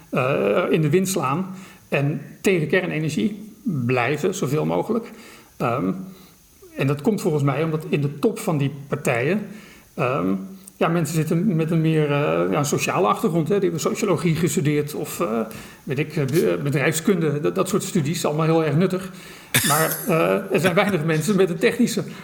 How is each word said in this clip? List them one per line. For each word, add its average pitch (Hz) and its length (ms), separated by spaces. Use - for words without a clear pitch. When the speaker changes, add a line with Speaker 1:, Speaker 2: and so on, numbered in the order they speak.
Speaker 1:
eh, 185 600
in 170 120
de 151 80
wind 185 180
slaan 165 480
en 147 320
tegen 175 260
kernenergie 175 840
blijven, 143 720
zoveel 151 300
mogelijk. 175 460
Ehm, 131 340
en 143 120
dat 143 140
komt 214 200
volgens 151 220
mij 139 200
omdat 160 260
in 151 120
de 143 180
top 220 200
van 165 180
die 139 140
partijen, 143 580
ehm, 147 340
ja, 180 120
mensen 165 280
zitten 165 400
met 160 160
een 165 100
meer, 156 300
eh, 160 400
ja, 175 60
een 143 80
sociale 156 420
achtergrond, 165 400
hè. 196 60
Die 196 100
hebben 170 160
sociologie 170 560
gestudeerd 151 580
of, - 260
eh, 113 200
weet 147 160
ik, - 160
eh, 147 100
be-, 170 380
bedrijfskunde, 147 800
dat, 175 140
dat 190 140
soort 190 140
studies, 165 420
allemaal 156 200
heel 160 180
erg 147 120
nuttig. 185 360
Maar, 156 340
Speaker 2:
<laughs> - 60
Speaker 1:
eh, 190 460
er 196 60
zijn 170 160
weinig 190 300
mensen 160 300
met 185 140
een 170 80
technische 214 460